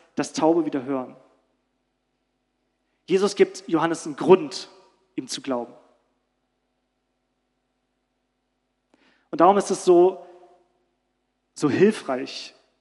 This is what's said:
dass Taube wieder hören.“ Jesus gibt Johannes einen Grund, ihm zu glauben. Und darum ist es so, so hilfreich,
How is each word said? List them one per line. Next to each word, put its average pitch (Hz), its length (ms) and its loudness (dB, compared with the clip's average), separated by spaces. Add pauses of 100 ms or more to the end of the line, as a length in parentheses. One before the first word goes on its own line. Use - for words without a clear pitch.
(160)
dass 147 160 -6
Taube 160 320 0
wieder 143 200 -6
hören.“ 131 300 -8 (1900)
Jesus 190 300 0
gibt - 300 0
Johannes 160 400 -2
einen 147 100 -10
Grund, 160 520 2 (480)
ihm 127 120 -10
zu - 140 -12
glauben. 120 300 -8 (3500)
Und 156 100 -4
darum 190 180 6
ist 190 120 -4
es 185 140 -6
so, 180 420 4 (1300)
so 151 160 -2
hilfreich, 143 840 -2 (260)